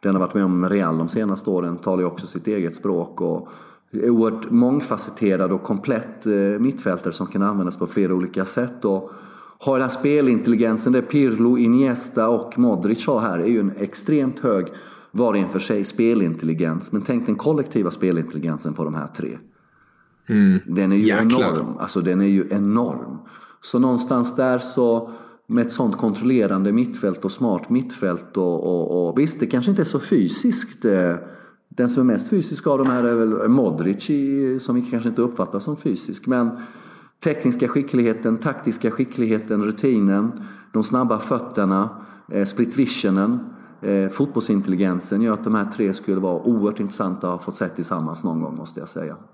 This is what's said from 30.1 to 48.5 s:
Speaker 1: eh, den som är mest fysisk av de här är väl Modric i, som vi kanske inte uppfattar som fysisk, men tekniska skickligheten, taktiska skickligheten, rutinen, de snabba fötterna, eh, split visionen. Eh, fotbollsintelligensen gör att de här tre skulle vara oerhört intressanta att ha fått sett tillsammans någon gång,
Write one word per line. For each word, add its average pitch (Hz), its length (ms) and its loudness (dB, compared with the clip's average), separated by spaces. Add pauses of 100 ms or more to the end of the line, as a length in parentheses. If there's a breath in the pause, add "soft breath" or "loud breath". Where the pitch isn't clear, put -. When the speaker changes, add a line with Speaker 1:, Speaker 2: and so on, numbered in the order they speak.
Speaker 1:
eh, 92 300 4 (540 loud breath)
den 123 200 -2
som 123 200 0
är 120 40 4
mest 101 180 -2
fysisk 165 360 -2
av 143 120 2
de 131 80 2
här 123 180 2
är 120 100 2
väl 110 340 2
Modric 98 600 2
i, 139 500 0
som 127 140 -2
vi 123 80 2
kanske 120 260 -2
inte 117 140 0
uppfattar 101 360 -2
som 143 180 -6
fysisk, - 500 -6
men 123 240 0 (760 loud breath)
tekniska 131 440 0
skickligheten, 117 720 0
taktiska 117 520 -2
skickligheten, 110 760 -2
rutinen, 107 680 2 (400 loud breath)
de 110 120 2
snabba 120 340 0
fötterna, 104 720 0 (440 loud breath)
eh, 101 120 0
split 117 340 -2
visionen. 107 600 0 (420 loud breath)
Eh, 98 300 0
fotbollsintelligensen 98 1120 0
gör 113 120 2
att 107 100 -8
de 110 100 0
här 104 100 0 (120)
tre 98 180 0
skulle 95 260 -2
vara 90 220 -2
oerhört 107 380 0
intressanta 98 460 -4
att 90 60 -2
ha 90 60 -6
fått 90 160 -10
sett - 220 -4
tillsammans 82 480 -6
någon 82 160 -2
gång, 78 160 -6